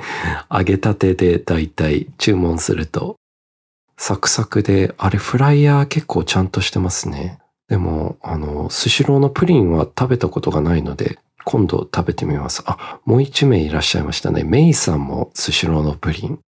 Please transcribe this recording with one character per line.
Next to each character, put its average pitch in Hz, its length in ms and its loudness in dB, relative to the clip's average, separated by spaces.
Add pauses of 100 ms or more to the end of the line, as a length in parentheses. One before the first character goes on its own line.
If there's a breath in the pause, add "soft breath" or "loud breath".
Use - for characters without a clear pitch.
(180)
<laughs> 80 340 -6
揚 98 100 0
げ 95 160 2
た 104 160 0
て 92 200 2
で 87 260 2
大 80 260 -2
体 76 400 -2 (120)
注 104 180 2
文 85 240 0
す - 120 -2
る 80 140 -2
と。 - 300 -8 (800)
サ - 200 -4
ク - 140 0
サ 113 140 0
ク - 180 0
で、 95 360 2
あ 98 120 0
れ 104 80 0
フ - 200 -2
ラ 139 140 4
イ 147 100 6
ヤ 143 200 6
ー 143 40 0
結 151 200 -4
構 85 160 -2
ち - 140 -4
ゃ 92 60 4
ん 92 60 0
と - 120 -2
し 95 100 -2
て - 80 -4
ま 92 120 0
す - 180 -6
ね。 78 320 -8 (280)
で 107 80 0
も、 82 460 -2
あ 80 160 -6
の、 73 320 -6
ス - 180 -2
シ - 140 2
ロ 143 140 2
ー - 20 4
の 139 120 2
プ 175 160 0
リ 175 100 4
ン 92 160 4
は 80 120 2
食 - 260 -4
べ 127 80 2
た - 100 0
こ - 120 -6
と 80 120 -2
が 76 80 0
な 82 160 2
い 80 60 0
の 76 120 -6
で、 - 240 -6 (280)
今 110 200 2
度 - 140 -2
食 - 260 -4
べ - 80 -2
て - 100 -6
み 73 140 -2
ま 73 100 -6
す。 - 160 -8
あ、 - 400 -8
も 110 120 4
う 131 60 4
一 139 220 0
名 120 160 6
い 76 80 0
ら 76 120 -2
っ - 20 -2
し - 140 -2
ゃ - 20 0
い 80 40 0
ま 76 100 -4
し - 100 -6
た 87 80 -2
ね。 80 140 0
メ 117 220 4
イ 170 60 6
さ 85 240 0
ん 69 80 -2
も 67 300 -6
ス - 180 -4
シ - 140 -2
ロ 80 140 2
ー - 20 0
の 76 100 0
プ 73 200 -4
リ 78 140 -8
ン - 120 -8 (180)